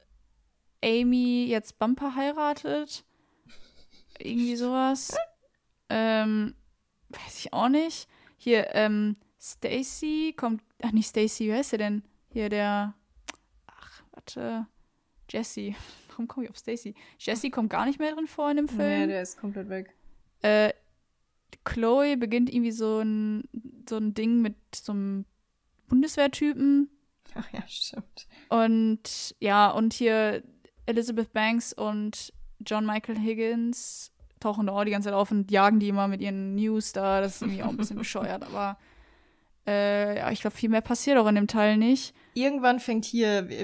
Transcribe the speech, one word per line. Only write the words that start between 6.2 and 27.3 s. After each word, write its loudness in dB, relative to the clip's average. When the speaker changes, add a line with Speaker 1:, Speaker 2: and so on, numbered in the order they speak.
Speaker 1:
weiß -16
ich -12
auch 2
nicht. 0
Hier, 2
ähm, 2
Stacy -4
kommt, -4
ach, -2
nicht 2
Stacy, 0
wie 0
heißt -2
der 0
denn? -2
Hier -4
der, -2
ach, -20
warte, -8
Jesse. -6
Warum -8
komm -8
ich -10
auf -20
Stacy? -8
Jesse -4
kommt -2
gar -2
nicht -2
mehr -2
drin -6
vor -4
in 0
dem 2
Speaker 2:
Nee, -6
Speaker 1:
Film. 0
Speaker 2:
der -4
ist -10
komplett -10
weg. -10
Speaker 1:
Äh, 4
Chloe 2
beginnt 2
irgendwie 0
so 0
ein, -2
so -4
ein -2
Ding 2
mit 0
so -10
einem -4
Bundeswehrtypen. 2